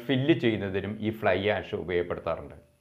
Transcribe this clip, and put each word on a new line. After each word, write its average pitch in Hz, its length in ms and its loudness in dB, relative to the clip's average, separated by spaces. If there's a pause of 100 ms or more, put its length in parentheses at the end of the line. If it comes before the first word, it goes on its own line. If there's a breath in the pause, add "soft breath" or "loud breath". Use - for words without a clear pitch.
ഫില്ല് 139 340 4
ചെയ്യുന്നതിനും 98 500 0 (140)
ഈ 107 40 0 (100)
ഫ്ലൈ 95 180 4 (180)
ആഷ് 90 180 -6 (100)
ഉപയോഗപ്പെടുത്താറുണ്ട്. 82 760 -2 (220)